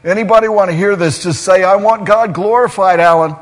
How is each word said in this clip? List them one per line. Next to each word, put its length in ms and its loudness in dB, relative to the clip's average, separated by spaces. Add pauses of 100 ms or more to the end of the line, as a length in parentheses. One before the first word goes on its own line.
Anybody 460 0
want 200 0
to 80 -4
hear 180 0
this? 280 -4
Just 180 -4
say, 220 2
"I 140 2
want 280 -2
God 280 0
glorified, 680 0
Alan. 420 2